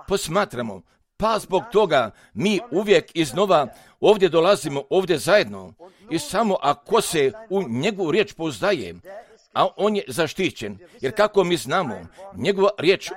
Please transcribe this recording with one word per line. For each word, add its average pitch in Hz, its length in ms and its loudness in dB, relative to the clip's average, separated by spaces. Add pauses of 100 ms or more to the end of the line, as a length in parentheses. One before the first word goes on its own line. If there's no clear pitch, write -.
posmatramo. 156 760 -4 (340)
Pa 214 220 -2
zbog 180 240 -2 (100)
toga 151 380 2 (240)
mi 185 260 0 (100)
uvijek 185 440 2
iznova 160 600 0 (260)
ovdje 185 280 6
dolazimo, 160 600 2
ovdje 175 280 2
zajedno. 110 540 0 (380)
I 165 80 -2
samo 196 440 -2
ako 147 380 0
se 139 320 0 (180)
u 190 180 -2
njegovu 165 420 -2
riječ 202 220 0
pouzdaje, 143 640 -4 (580)
a 143 240 2
on 208 200 0
je 196 120 -4
zaštićen, 127 720 -4 (220)
jer 131 160 -4
kako 202 280 4
mi 175 120 2
znamo, 120 500 -4 (280)
njegova 190 440 2
riječ 170 380 2